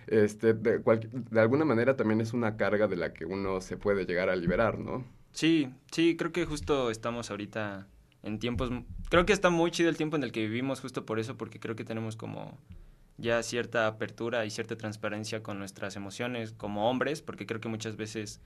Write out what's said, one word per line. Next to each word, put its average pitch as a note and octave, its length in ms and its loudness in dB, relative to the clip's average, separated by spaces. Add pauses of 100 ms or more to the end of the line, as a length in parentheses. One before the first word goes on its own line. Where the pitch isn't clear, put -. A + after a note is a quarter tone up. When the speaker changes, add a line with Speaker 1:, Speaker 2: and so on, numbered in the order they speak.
Speaker 1:
este, A2 480 6
de A2 260 2
cual-, A2+ 320 4
de A#2 280 2
alguna C3 240 6
manera B2 320 4
también A2 240 4
es A2 120 -2
una A2+ 240 0
carga G#2 320 4
de F#2 80 0
la D#2+ 160 -2
que E2 140 -10
uno F#2+ 340 -2
se - 160 -8
puede G2 300 2
llegar F2+ 240 2
a F2+ 60 2
liberar, F#2 420 2
¿no? B2+ 260 -6 (280)
Speaker 2:
Sí, D#3 380 4 (220)
sí, E3 240 4
creo E3 160 -4
que E3+ 140 0
justo D3 440 0
estamos A#2 400 -6
ahorita G2+ 560 -6 (360)
en G#2+ 160 -4
tiempos A#2+ 320 -2
m-, B2 160 -6 (240)
creo F3 160 6
que G#3 80 4
está F#3 160 4
muy E3+ 200 4
chido E3+ 200 2
el D3+ 60 -2
tiempo D#3 200 -2
en C#3+ 80 2
el A2+ 80 -6
que A2+ 80 -2
vivimos B2 400 -2
justo C3 240 -8
por A2 140 -2
eso, A2+ 180 -4
porque A2 240 -10
creo A2+ 160 -6
que A#2+ 80 -8
tenemos A2+ 320 -6
como G#2 420 -10 (600)
ya A#2 240 2
cierta A2+ 440 0
apertura A2 600 -2
y G#2+ 40 -8
cierta A2 260 -6
transparencia G#2+ 640 -6
con G#2 160 -8
nuestras G2 380 -10
emociones A2 560 -8
como G#2 380 0
hombres, C3 320 0
porque - 240 -10
creo A2+ 140 -6
que A#2 80 -6
muchas A2 280 -6
veces, G#2+ 500 -8